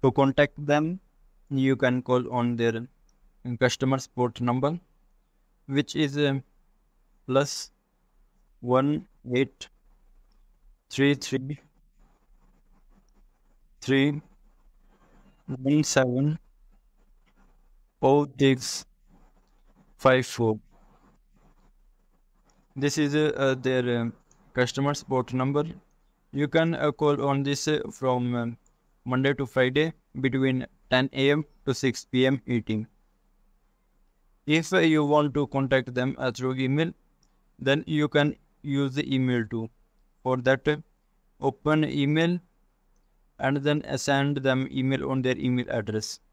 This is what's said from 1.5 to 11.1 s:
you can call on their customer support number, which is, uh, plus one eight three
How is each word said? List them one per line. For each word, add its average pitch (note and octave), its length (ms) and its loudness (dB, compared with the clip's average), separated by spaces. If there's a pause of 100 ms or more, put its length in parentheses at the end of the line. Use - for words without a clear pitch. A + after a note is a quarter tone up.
you C3+ 260 2
can B2+ 240 0
call B2 320 0
on A#2+ 240 0
their A#2 300 -2 (760)
customer C3 380 0
support B2 420 -4
number, C3 380 -2 (880)
which C#3 280 -2
is, C#3+ 220 -2
uh, C#3 220 0 (880)
plus C3+ 440 0 (880)
one C3+ 460 0 (280)
eight C3 340 -2 (1200)
three C#3+ 260 2